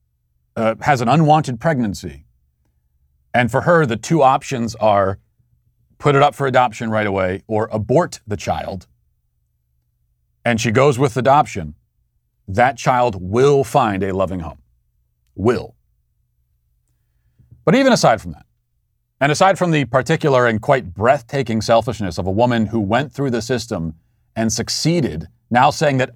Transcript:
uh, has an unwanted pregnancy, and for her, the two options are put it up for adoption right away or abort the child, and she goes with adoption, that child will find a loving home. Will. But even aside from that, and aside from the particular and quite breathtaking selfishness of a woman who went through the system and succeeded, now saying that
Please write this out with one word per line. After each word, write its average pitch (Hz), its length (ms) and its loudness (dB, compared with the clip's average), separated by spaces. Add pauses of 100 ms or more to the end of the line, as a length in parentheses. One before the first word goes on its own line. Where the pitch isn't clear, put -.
(540)
uh, 110 280 0
has 139 180 2
an 117 80 0
unwanted 147 500 2
pregnancy, 107 680 -4 (1080)
and 120 160 0
for 127 120 0
her, 165 240 2
the 113 100 -2
two 147 260 0
options 131 540 0
are 101 420 2 (800)
put 147 160 0
it 139 80 2
up 143 140 2
for 139 100 -4
adoption 123 440 0
right 107 180 0
away 95 400 -2
or 110 240 -2
abort 127 520 -2
the 104 120 -8
child, 87 500 -8 (1600)
and 117 160 0
she 117 100 -2
goes 131 260 4
with 131 200 0
adoption, 127 580 0 (720)
that 120 320 0
child 123 420 0
will 131 440 2
find 104 400 0
a 95 100 -4
loving 92 260 -4
home. 78 220 -14 (720)
Will. 101 400 -2 (1900)
But 165 100 2
even 262 180 4
aside 131 300 2
from 90 100 -12
that, - 140 -20 (760)
and 143 120 2
aside 190 260 2
from 175 140 0
the 147 140 2
particular 135 600 2
and 110 160 0
quite 131 320 0
breathtaking 120 680 0
selfishness 107 560 0
of 92 100 -6
a 95 40 -4
woman 113 360 0
who 110 140 -4
went 113 320 -2
through 139 180 -4
the 117 120 -2
system 98 540 -6 (400)
and 113 160 -2
succeeded, 117 720 -4 (240)
now 123 180 4
saying 139 300 0
that 127 180 -2